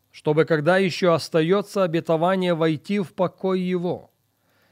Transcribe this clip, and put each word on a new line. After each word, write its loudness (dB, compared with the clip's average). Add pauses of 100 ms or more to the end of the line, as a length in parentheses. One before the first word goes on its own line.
(100)
чтобы, 0
когда 2
еще 0
остается 0
обетование, 0
войти -2
в -8
покой -2
его, -4 (600)